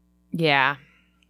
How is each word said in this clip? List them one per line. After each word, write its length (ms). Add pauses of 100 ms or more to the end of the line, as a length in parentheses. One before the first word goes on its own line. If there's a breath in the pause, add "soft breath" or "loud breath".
(320)
Yeah. 440 (540)